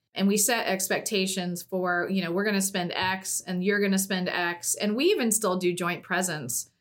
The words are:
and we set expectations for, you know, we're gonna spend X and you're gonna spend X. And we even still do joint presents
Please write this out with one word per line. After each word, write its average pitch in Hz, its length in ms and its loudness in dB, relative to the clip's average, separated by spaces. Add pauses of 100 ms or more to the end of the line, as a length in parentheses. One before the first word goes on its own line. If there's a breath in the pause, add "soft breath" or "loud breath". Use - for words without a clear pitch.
(160)
and 196 120 2
we 202 100 4
set 226 280 2
expectations 190 960 -2
for, 180 480 -2
you 190 140 0
know, 165 80 -2
we're 185 120 0
gonna 202 160 2
spend 185 360 0
X - 500 -2
and 180 180 -2
you're 202 160 2
gonna 196 200 4
spend 185 280 -2
X. 175 460 -2
And 214 220 0
we 269 100 2
even 311 260 4
still 185 260 2
do 180 140 2
joint 175 300 -2
presents 175 800 -2